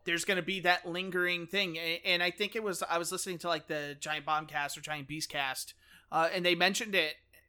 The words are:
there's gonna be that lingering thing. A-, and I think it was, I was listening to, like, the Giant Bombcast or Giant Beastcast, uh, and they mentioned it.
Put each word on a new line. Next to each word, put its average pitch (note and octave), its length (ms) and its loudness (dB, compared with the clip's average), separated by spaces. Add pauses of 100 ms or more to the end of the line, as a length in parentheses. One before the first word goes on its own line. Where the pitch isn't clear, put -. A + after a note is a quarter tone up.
there's E3+ 220 0
gonna F#3+ 160 2
be F#3 180 -4
that F3 260 4
lingering F3 600 -2
thing. F3+ 300 -2
A-, E3 280 -4
and F3 180 4
I F3+ 80 4
think G3+ 240 -2
it A3+ 80 -2
was, F#3+ 200 -2
I E3+ 160 2
was E3 120 -2
listening F3+ 280 -4
to, F3 100 -4
like, E3 200 -2
the D3 300 -4
Giant D3+ 280 -4
Bombcast D3+ 500 -2
or D3+ 60 -14
Giant D3 260 -6
Beastcast, D3 640 -4 (400)
uh, D#3+ 220 4
and F#3 100 2
they F3 100 6
mentioned G3 400 2
it. D#3 200 4 (340)